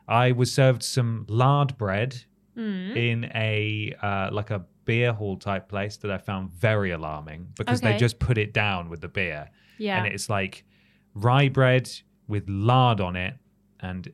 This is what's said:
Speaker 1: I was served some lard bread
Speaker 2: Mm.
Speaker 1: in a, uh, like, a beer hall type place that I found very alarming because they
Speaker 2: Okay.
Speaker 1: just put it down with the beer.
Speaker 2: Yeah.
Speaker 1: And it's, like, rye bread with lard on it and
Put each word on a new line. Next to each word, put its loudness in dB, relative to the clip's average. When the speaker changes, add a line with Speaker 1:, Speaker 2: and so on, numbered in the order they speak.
Speaker 1:
I 4
was 2
served 4
some -2
lard 2
bread -2
Speaker 2:
Mm. -6
Speaker 1:
in 0
a, -2
uh, -2
like, -6
a -4
beer 2
hall -4
type -6
place -6
that -6
I -4
found -8
very 2
alarming -8
because 0
they 2
Speaker 2:
Okay. 4
Speaker 1:
just 2
put 2
it -2
down 0
with -10
the -12
beer. -4
Speaker 2:
Yeah. -2
Speaker 1:
And -2
it's, -8
like, -2
rye 4
bread 4
with -4
lard 4
on -4
it -6
and -10